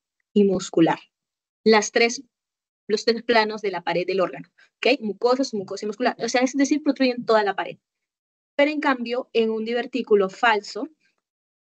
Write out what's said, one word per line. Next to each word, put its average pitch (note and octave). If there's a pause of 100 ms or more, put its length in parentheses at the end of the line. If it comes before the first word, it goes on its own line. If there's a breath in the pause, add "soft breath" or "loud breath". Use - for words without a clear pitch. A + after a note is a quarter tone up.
(340)
y G#3
muscular. F3+ (640)
Las G#3+
tres, A#3 (640)
los G#3
tres A3+
planos G#3+
de G3
la F3
pared F3
del F#3
órgano, E3+ (280 soft breath)
¿ok? B3+
Mucosa, A#3+
submucosa G3
y -
muscular. A3+
O A#3+
sea, B3
es C4
decir, C#4
protruyen C4
toda G#3+
la F#3+
pared. F3 (800)
Pero C#4+
en D4
cambio, B3+
en A3+
un A3
divertículo A3+
falso, A3 (840)